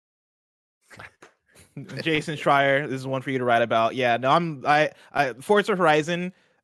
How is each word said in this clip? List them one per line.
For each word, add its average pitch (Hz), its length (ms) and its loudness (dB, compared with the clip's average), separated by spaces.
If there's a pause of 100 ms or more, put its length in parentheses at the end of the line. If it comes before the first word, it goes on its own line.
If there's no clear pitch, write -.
(960)
<laughs> - 1040 -18
Jason 156 340 -2
Schreier, 139 540 2
this 131 100 -6
is 131 80 -12
one 131 140 -4
for 139 100 -8
you 131 60 -2
to 123 60 -2
write 117 180 4
about. 113 340 0
Yeah, 120 220 0
no, 131 140 0
I'm, 160 340 0
I, 147 260 2 (220)
I, 135 200 0
Forza 208 420 0
Horizon, 170 560 0 (320)